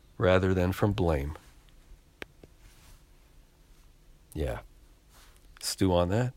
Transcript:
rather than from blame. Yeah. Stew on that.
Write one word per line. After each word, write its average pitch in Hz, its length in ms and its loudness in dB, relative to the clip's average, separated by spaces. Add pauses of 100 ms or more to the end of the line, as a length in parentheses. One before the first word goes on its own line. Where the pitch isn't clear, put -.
(180)
rather 92 360 4
than 92 200 0
from 107 180 0
blame. 78 460 -2 (3000)
Yeah. 67 260 -6 (1040)
Stew - 320 -2
on 87 160 2
that. 120 280 -2